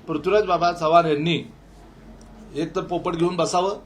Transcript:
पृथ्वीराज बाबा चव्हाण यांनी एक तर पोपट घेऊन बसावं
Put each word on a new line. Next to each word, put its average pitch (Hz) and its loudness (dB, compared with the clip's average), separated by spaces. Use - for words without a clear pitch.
पृथ्वीराज 185 2
बाबा 175 2
चव्हाण 165 4
यांनी 156 -2
एक 156 -6
तर 185 -4
पोपट 175 -4
घेऊन 175 0
बसावं 180 0